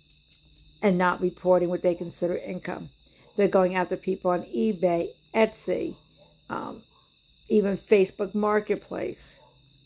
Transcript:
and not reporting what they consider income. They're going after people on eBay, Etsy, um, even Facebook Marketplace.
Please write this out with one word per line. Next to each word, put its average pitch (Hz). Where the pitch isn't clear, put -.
and 196
not 180
reporting 180
what 180
they 175
consider 175
income. 180
They're 202
going 190
after 180
people 185
on 175
eBay, 180
Etsy, 220
um, -
even 196
Facebook 196
Marketplace. -